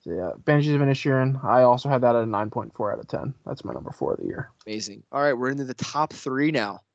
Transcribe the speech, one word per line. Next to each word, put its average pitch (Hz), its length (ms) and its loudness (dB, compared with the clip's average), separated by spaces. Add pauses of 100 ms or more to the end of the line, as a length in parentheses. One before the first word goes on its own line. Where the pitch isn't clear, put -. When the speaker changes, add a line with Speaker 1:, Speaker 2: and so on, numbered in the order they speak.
Speaker 1:
So, 85 120 -10
yeah, 90 180 -6 (140)
Banshees 147 280 4
of 143 80 2
Inisherin, 135 600 2
I 123 200 6
also 123 260 4
had 131 120 2
that 120 140 4
at 117 80 2
a - 20 -2
nine 107 240 -2
point 113 240 -8
four 104 200 -4
out 113 60 -6
of - 80 -16
ten. - 260 -6 (120)
That's - 200 -10
my - 80 -8
number - 180 -10
four - 220 -4
of - 80 -6
the 50 60 -10
year. - 220 -8 (160)
Speaker 2:
Amazing. 107 460 -10
All 139 100 -2
right, 143 120 2
we're 127 160 -2
into 139 160 -4
the 127 80 -10
top - 400 -4
three 143 380 0
now. 104 280 -2 (160)